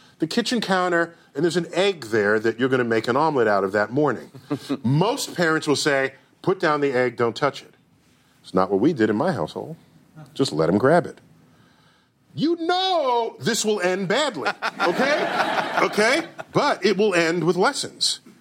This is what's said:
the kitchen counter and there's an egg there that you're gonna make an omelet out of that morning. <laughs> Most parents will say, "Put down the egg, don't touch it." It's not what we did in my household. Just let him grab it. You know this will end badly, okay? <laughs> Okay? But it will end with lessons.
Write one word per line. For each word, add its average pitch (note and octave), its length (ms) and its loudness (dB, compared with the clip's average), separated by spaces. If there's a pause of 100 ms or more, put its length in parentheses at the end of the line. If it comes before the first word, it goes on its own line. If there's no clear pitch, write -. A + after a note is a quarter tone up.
(200)
the D#3+ 80 -2
kitchen A3+ 340 -2
counter F3+ 540 0 (180)
and D3 100 -2
there's E3+ 140 0
an E3+ 160 0
egg F3+ 340 0
there G#2+ 320 2
that A2 200 0
you're C3 100 0
gonna B2+ 140 2
make A2+ 240 0
an A#2 100 0
omelet C#3+ 300 2
out G2+ 160 2
of F#2+ 80 -2
that G#2 200 0
morning. B2+ 380 0 (280)
<laughs> - 260 -6
Most F3+ 500 0
parents D#3+ 340 0
will D3 100 2
say, C3+ 360 0 (300)
"Put F#3 160 0
down D3+ 220 0
the C#3+ 100 2
egg, B2 240 0
don't A#2 200 0
touch - 280 -2
it." - 100 -20 (720)
It's - 100 -14
not F#2 160 2
what G2 100 2
we D3 140 2
did A2 160 2
in G#2+ 60 0
my D3+ 160 0
household. A2+ 440 -8 (600)
Just C3+ 160 -2
let D#2 180 0
him F#2+ 80 2
grab C3+ 300 2
it. - 120 -16 (1160)
You D#4 220 0
know E4 840 0
this G#3+ 260 -2
will G#3 160 0
end F#3 260 0
badly, G#3+ 420 -2 (320)
okay? - 680 0 (260)
<laughs> - 80 -2
Okay? G#3+ 460 0 (260)
But A#3 320 0
it G3+ 120 4
will G3+ 180 2
end E3+ 300 2
with F3 100 2
lessons. - 640 -2 (220)